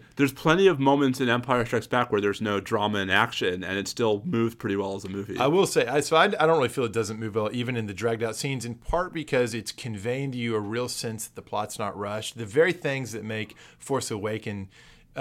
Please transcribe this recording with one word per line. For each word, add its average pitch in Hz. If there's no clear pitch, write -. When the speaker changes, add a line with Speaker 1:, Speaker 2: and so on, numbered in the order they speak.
Speaker 1:
there's 139
plenty 175
of 175
moments 135
in 123
Empire 123
Strikes 117
Back 123
where 104
there's 101
no 104
drama 104
and 95
action, 95
and 92
it 98
still 107
moves 113
pretty 101
well 98
as 98
a -
movie. 98
Speaker 2:
I 123
will 170
say, 139
I, 135
so 151
I, 165
I 208
don't 165
really 127
feel 127
it 113
doesn't 110
move 110
well, 107
even 123
in 113
the 101
dragged 110
out 110
scenes, 131
in 120
part 175
because 127
it's 110
conveying 120
to 123
you 117
a 107
real 113
sense 110
that -
the -
plot's 107
not 104
rushed. 104
The 117
very 156
things 135
that 104
make 107
Force 131
Awakens 104